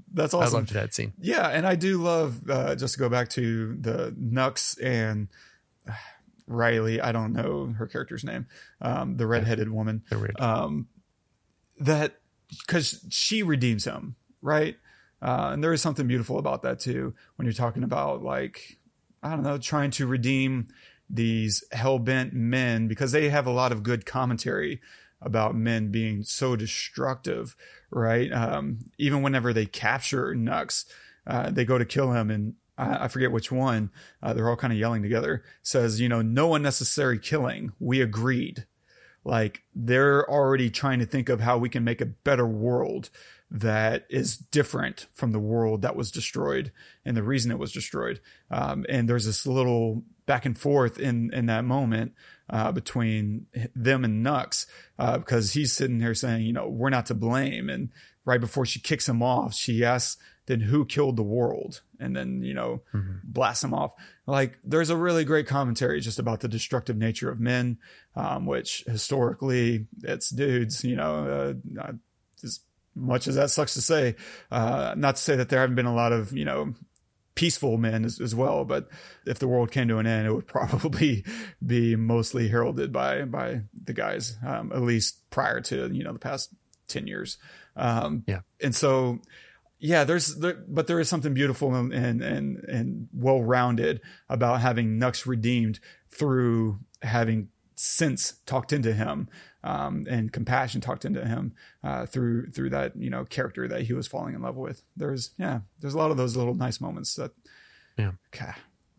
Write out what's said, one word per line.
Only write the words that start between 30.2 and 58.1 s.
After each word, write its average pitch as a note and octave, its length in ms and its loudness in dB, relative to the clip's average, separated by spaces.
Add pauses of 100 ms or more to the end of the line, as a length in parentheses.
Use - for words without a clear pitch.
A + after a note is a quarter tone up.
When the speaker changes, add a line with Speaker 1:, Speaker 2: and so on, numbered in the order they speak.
Speaker 1:
Nux, - 520 0 (420)
uh, A#2 240 -2
they B2+ 140 2
go B2+ 120 4
to A#2+ 80 2
kill C3 280 2
him, A2 180 2
and G#2+ 240 -2 (220)
I, C3 280 -2
I - 20 0
forget B2+ 240 0
which A2+ 200 -2
one, B2 400 2 (320)
uh, A2+ 100 0
they're A#2 160 2
all A#2 60 2
kinda A#2 200 0
yelling A2 280 0
together, A#2 400 0 (180)
says, A#2 400 2
you B2 80 2
know, A#2 140 2
"No C#3+ 320 4
unnecessary C#3 640 2
killing. B2 600 -2
We C3 220 2
agreed." A#2+ 640 0 (580)
Like, A2 380 0 (140)
they're C#3 520 4
already C3+ 440 4
trying C3 260 0
to A#2+ 80 2
think C3 240 0
of A2+ 120 2
how A#2+ 180 4
we A#2+ 100 0
can A#2+ 140 -2
make A#2 180 0
a A#2 60 0
better B2 400 2
world A#2+ 640 0 (420)
that A2 560 2
is B2 280 0
different - 760 -2
from A#2 220 0
the A2 60 0
world A2 420 2
that B2+ 140 0
was A#2 140 -4
destroyed C#3 600 -4 (320)
and A#2+ 140 -2
the G#2+ 40 2
reason A#2+ 300 0
it G#2+ 80 -2
was C#3+ 140 -6
destroyed. A#2+ 480 -6 (280)
Um, C3+ 380 -2
and A#2+ 220 2
there's A#2+ 160 2
this G#2+ 200 -2
little A#2+ 600 2 (200)
back C3 200 0
and A#2+ 120 -2
forth C#3 400 4
in, A#2+ 360 0
in A#2+ 140 2
that A2+ 180 2
moment, A#2 480 2 (360)
uh, A2 220 0
between A2 840 0
h-, A#2 220 -6
them B2+ 300 2
and A2 180 2
Nux, C#3 420 -2 (320)
uh, B2 200 2
because A2+ 340 0
he's C#3+ 220 0
sitting B2 240 0
there A#2 180 0
saying, A2+ 300 0
you A#2 80 0
know, B2 160 -4
"We're C3 200 0
not B2 180 2
to A#2+ 60 -2
blame." B2 560 0
And C3 200 -6 (340)